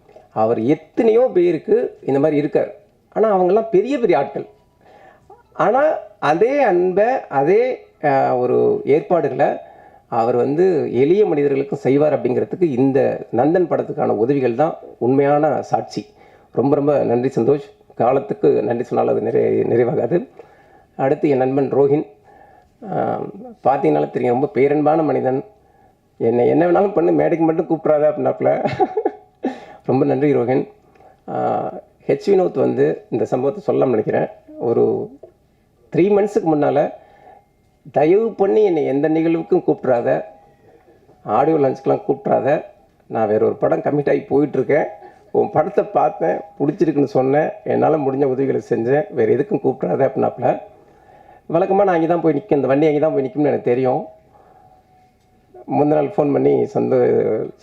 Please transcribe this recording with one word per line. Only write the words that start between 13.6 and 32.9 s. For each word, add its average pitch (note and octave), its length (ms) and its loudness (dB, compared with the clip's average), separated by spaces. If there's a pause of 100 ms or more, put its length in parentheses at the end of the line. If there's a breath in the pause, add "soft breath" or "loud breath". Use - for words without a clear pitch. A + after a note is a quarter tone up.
படத்துக்கான - 400 -2
உதவிகள் A#2+ 480 0
தான் D#3 220 0 (200)
உண்மையான C#3+ 640 2
சாட்சி. - 440 -6 (460 soft breath)
ரொம்ப, C#3 240 2
ரொம்ப C#3+ 280 0
நன்றி B2 380 0
சந்தோஷ். C#3 220 0 (320)
காலத்துக்கு B2+ 680 0
நன்றி A#2 200 -4
சொன்னால் B2 320 -2
அது A2 60 -2
நிறை-, A2+ 500 0
நிறைவாகாது. A#2+ 560 0 (680 loud breath)
அடுத்து D3 340 -2
என் C3+ 80 2
நண்பன் C3 360 0
ரோஹின். C#3+ 340 2 (840 soft breath)
ஆ, A#2+ 300 -4 (420)
பார்த்தீங்கனாலே D3 460 0
தெரியும், B2 240 -2
ரொம்ப C#3 200 0
பேரன்பான D3 500 2
மனிதன். C3 400 -2 (760 soft breath)
"என்னை A#2+ 300 2
என்ன D#3+ 240 2
வேணாலும் F#3+ 220 2
பண்ணு, F3 180 2
மேடைக்கு D#3+ 340 2
மட்டும் D#3+ 240 0
கூப்பிட்றாத" D3+ 380 2
அப்படின்னாப்புல. C3 640 -2 (1160 loud breath)
ரொம்ப C3 200 0
நன்றி C#3 300 2
ரோஹின். B2+ 320 0 (600 soft breath)
ஆ, B2 440 -4 (360)
ஹெச் C#3 220 -2
வினோத் F3+ 300 2
வந்து C3 500 0